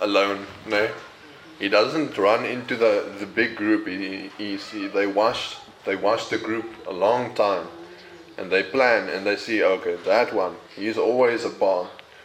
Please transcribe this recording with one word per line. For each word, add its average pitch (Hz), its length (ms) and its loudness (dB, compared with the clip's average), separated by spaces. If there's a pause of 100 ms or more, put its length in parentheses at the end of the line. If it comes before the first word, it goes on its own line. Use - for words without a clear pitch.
alone, 98 440 2 (200)
no? 110 240 2 (720)
He 101 100 -2
doesn't 127 480 2
run 110 280 4
into 123 300 -4
the, 107 300 4 (140)
the 104 60 -8
big 113 300 0
group. 107 320 0
He, 98 500 -8
he, 104 200 -8
he, 98 300 -10
they 98 200 0
wash, 107 480 0 (300)
they 98 100 -2
wash 101 320 0
the 117 100 -2
group 110 280 -4 (220)
a - 40 -8
long 113 420 2
time, 101 340 0 (720)
and 95 140 -6
they 95 120 4
plan 113 460 2
and 92 160 -4
they 101 120 2
see, 107 260 0
okay, 90 320 2 (100)
that 113 280 2
one, 92 220 -2 (200)
he's 107 220 -4
always 120 480 2
apart, 90 420 0 (360)